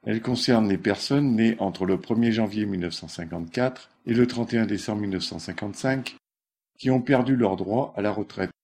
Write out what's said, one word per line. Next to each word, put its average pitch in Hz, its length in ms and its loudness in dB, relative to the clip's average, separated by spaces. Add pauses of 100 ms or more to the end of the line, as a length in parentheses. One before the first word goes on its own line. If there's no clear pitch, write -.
Elle 110 180 -2
concerne 120 460 2
les 95 100 2
personnes 127 560 2
nées 113 240 4
entre 95 280 -2
le 92 120 2
premier 117 320 0
janvier 107 340 0
mille 98 160 -4
neuf 87 140 -4
cent - 140 -12
cinquante-quatre 85 800 -4 (160)
et 120 80 0
le 123 140 6
trente 117 260 -4
et 117 40 2
un 110 80 2
décembre 104 340 -4
mille 101 100 -4
neuf 92 140 -4
cent 82 160 -10
cinquante-cinq 117 760 -6 (640)
qui 131 120 0
ont 127 120 4
perdu 131 320 4
leur 104 220 2
droit 101 400 -2
à 101 60 -4
la 104 100 0
retraite. 95 400 -6 (120)